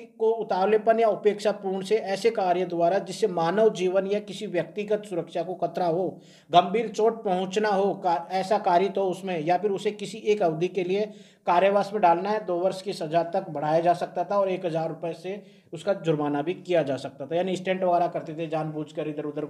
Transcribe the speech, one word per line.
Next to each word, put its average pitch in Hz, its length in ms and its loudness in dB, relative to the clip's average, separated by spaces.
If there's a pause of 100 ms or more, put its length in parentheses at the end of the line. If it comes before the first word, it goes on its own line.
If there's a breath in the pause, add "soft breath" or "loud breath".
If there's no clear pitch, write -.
(180)
को 226 160 2
उतावलेपन 214 640 2
या 226 80 6
उपेक्षापूर्ण 196 720 0
से 208 140 2
ऐसे 196 340 0
कार्य 185 360 2
द्वारा 170 340 2
जिससे 190 280 -2
मानव 180 440 4
जीवन 185 340 0
या 202 140 0
किसी 208 280 -10
व्यक्तिगत 202 560 -2
सुरक्षा 170 380 -6
को 180 140 -8
खतरा 175 300 -2
हो, 170 220 0 (420 loud breath)
गंभीर 190 380 4
चोट 226 360 2
पहुंचना 190 440 0
हो, 196 280 2
का-, 175 340 0
ऐसा 190 300 0
कार्य 190 280 4
तो 196 160 0
उसमें 185 360 -2
या 175 180 2
फिर 202 120 -2
उसे 196 220 -2
किसी 208 280 -10
एक 208 220 2
अवधि 165 260 2
के 185 160 -2
लिए 196 200 0 (420 loud breath)
कारावास 196 460 4
में 214 100 -4
डालना 180 280 4
है। 214 160 -2
दो 180 100 0
वर्ष 185 260 -2
की 202 100 -6
सज़ा 165 380 0
तक 185 200 -4
बढ़ाया 151 300 0
जा 170 140 4
सकता 170 300 -4
था 202 140 0
और 196 100 2
एक 185 180 -4
हज़ार 160 220 -2
रुपये 165 260 -6
से 196 280 -10 (300 loud breath)
उसका 175 200 -2 (100)
जुर्माना 147 400 0
भी 175 140 -4
किया 170 260 2
जा 135 160 -2
सकता 147 280 -12
था। 160 100 -4
यानी 180 200 -2
स्टंट 185 280 -2
वगैरह 175 240 4
करते 160 260 -8
थे, 165 140 -6
जानबूझकर 156 600 -6
इधर 147 160 -6
उधर 147 260 -6